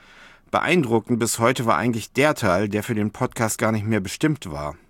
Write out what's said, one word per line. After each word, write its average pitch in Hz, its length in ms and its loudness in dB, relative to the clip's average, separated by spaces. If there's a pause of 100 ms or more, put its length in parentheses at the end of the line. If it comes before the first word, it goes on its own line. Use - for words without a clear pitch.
(500)
Beeindruckend 117 680 2
bis 113 200 -2
heute 120 260 2
war 110 140 4
eigentlich 113 340 -2
der 147 220 2
Teil, 101 340 2
der 104 140 -2
für 120 120 -4
den 107 180 -2
Podcast 120 440 -4
gar 110 160 0
nicht 107 140 -2
mehr 110 140 0
bestimmt 98 500 -4
war. 73 260 -8 (140)